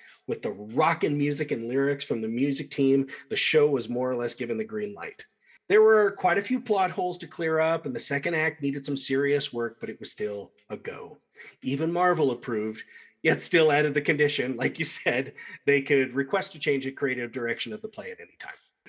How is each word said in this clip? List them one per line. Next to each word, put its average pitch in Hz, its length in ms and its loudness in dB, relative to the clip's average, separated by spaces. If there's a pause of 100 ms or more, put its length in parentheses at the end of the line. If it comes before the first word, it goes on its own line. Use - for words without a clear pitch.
(280)
with 117 140 -4
the 110 100 -2
rockin' 147 680 0
music 147 320 -2
and 117 160 -4
lyrics 139 380 0
from 120 160 -2
the 110 80 -4
music 139 420 -2
team, 135 380 4 (220)
the - 60 -4
show 151 300 4
was 127 220 0
more 123 200 -2
or 127 80 -2
less 120 200 -4
given 113 220 -4
the 110 60 -2
green 104 300 -6
light. 85 320 -14 (420)
There 208 120 8
were 214 300 8
quite 185 260 2
a 202 60 0
few 254 180 -2
plot 190 300 2
holes 180 280 -4
to - 80 -12
clear 160 320 -2
up, 165 280 0
and 131 100 -6
the - 40 -6
second 143 340 -2
act 156 260 -2
needed 139 240 -4
some 143 120 -4
serious 139 580 0
work, 117 260 -4
but 110 80 -8
it 110 120 -10
was - 100 -8
still 104 400 -6 (180)
a 110 80 -8
go. - 400 -12 (460)
Even 143 300 0
Marvel 170 400 4
approved, 110 500 -4 (400)
yet 160 200 2
still 160 300 6
added 147 220 2
the 147 80 2
condition, 143 540 0
like 131 220 -2
you 165 60 -2
said, 131 480 -2 (320)
they 143 160 4
could 135 320 2
request 139 440 -2
a - 20 -14
change 139 280 -2
in 135 80 -6
creative 123 380 -4
direction 117 400 -4
of 107 80 -10
the 107 80 -10
play 95 220 -12
at 90 100 -14
any 85 180 -20
time. - 140 -14 (360)